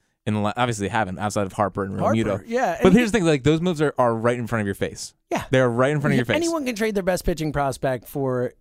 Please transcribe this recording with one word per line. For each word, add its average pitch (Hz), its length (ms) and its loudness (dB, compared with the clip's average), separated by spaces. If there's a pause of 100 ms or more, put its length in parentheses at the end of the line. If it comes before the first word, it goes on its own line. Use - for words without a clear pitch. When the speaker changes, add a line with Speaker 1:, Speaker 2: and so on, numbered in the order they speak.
(260)
Speaker 1:
in 107 80 -2
the 104 60 0
la-, 104 160 -2
obviously 113 320 -2
they 98 40 -4
haven't 95 280 -2
outside 104 260 -2
of 92 60 -8
Harper 98 320 -2
and 98 100 -6
Realmuto. 113 320 0
Speaker 2:
Harper, 98 180 -4
yeah, 226 380 -2
Speaker 1:
But - 60 6
Speaker 2:
and 180 80 8
Speaker 1:
here's 240 140 4
Speaker 2:
he - 20 -2
Speaker 1:
the 233 60 0
thing: 175 60 0
like, 147 200 2
those 156 160 4
moves 170 200 -2
are, 147 180 0
are 123 140 4
right 117 240 0
in 117 120 -6
front 113 140 0
of 101 40 -2
your 98 80 -2
face. - 400 -6 (160)
Speaker 2:
Yeah. 311 220 -2
Speaker 1:
They're 131 180 4
right 127 220 2
in 147 80 0
front 143 140 2
of - 20 4
your 127 80 2
face. - 100 0
Speaker 2:
Anyone 330 320 0
can 247 80 -2
trade 214 220 -2
their 190 80 -2
best 180 200 -2
pitching 156 280 -2
prospect 135 560 -2
for 127 520 -2